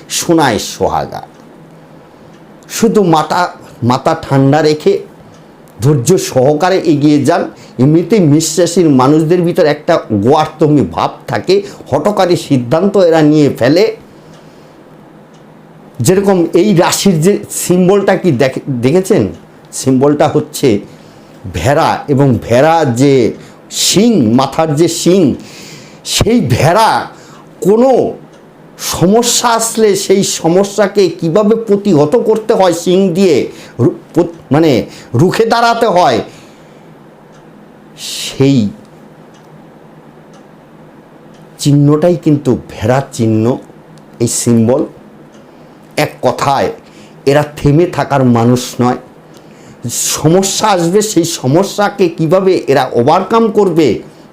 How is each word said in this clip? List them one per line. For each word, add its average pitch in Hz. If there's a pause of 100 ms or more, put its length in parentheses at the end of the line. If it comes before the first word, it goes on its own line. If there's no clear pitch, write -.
সোনায় 147
সোহাগা। - (1500)
শুধু 208
মাথা, 165 (300)
মাথা 135
ঠান্ডা 139
রেখে 151 (840)
ধৈর্য 139
সহকারে 151
এগিয়ে 147
যান। 165 (280)
এমনিতেই 165
মেষ 151
রাশির 170
মানুষদের 156
ভিতর 170
একটা 147 (120)
গোয়ার্তমি 131
ভাব 113 (160)
থাকে, 185 (240)
হঠকারী 180
সিদ্ধান্ত 160
এরা 165
নিয়ে 151
ফেলে। 170 (2000)
যেরকম 185
এই 190
রাশির 165
যে 190 (120)
সিম্বলটা 190
কি 170
দেখে-, 131
দেখেছেন? 151 (440)
সিম্বলটা 143
হচ্ছে 143 (760)
ভেড়া, 120
এবং 135
ভেড়া 156
যে 131 (380)
শিং, 180
মাথার 143
যে 165
শিং, 170 (680)
সেই -
ভেড়া 156 (540)
কোনো 226 (640)
সমস্যা 233
আসলে 220
সেই 190
সমস্যাকে 196
কিভাবে 196
প্রতিহত 202
করতে 220
হয় 190
শিং 190
দিয়ে, 160 (300)
রু-, 135 (240)
প-, 170 (220)
মানে 139 (280)
রুখে 170
দাঁড়াতে 233
হয়, 170 (1800)
সেই 135 (3000)
চিহ্নটাই 147
কিন্তু 143 (100)
ভেড়ার 127 (100)
চিহ্ন, 113 (600)
এই 117
সিম্বল। 120 (1120)
এক 151
কথায় 127 (540)
এরা 143
থেমে 147
থাকার 139
মানুষ 120
নয়, 123 (960)
সমস্যা -
আসবে 185
সেই 170
সমস্যাকে 185
কিভাবে 170
এরা 135
ওভারকাম 190
করবে, 165 (340)